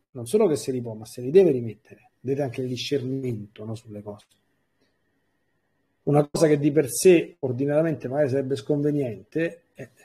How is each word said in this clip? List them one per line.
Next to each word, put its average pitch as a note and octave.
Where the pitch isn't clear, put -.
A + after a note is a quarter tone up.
non A#2+
solo G#3+
che D3+
se -
li B2+
può, A#2
ma A2
se -
li B2+
deve F3+
rimettere. -
Vedete C#3
anche B2+
il B2+
discernimento, B2
no, A2+
sulle G#2
cose. G#2
Una D3
cosa D#3+
che D3+
di D3
per C#3+
sé -
ordinariamente C#3+
magari C#3
sarebbe C3+
sconveniente, C#3+
eh, -